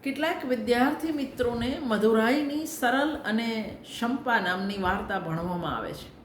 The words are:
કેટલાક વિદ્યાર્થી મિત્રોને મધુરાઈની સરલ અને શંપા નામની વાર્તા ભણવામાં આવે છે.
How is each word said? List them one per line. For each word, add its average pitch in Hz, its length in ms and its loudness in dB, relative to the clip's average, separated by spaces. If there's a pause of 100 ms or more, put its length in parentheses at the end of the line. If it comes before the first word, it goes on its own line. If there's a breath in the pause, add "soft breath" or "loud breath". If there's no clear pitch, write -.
કેટલાક 294 420 -2
વિદ્યાર્થી 254 680 2
મિત્રોને 247 720 -2
મધુરાઈની 240 840 4
સરલ 277 580 0
અને 220 520 -2 (220)
શંપા 240 420 2
નામની 196 380 -2
વાર્તા 196 400 0
ભણવામાં 165 580 -2
આવે 101 160 -6
છે. - 320 -14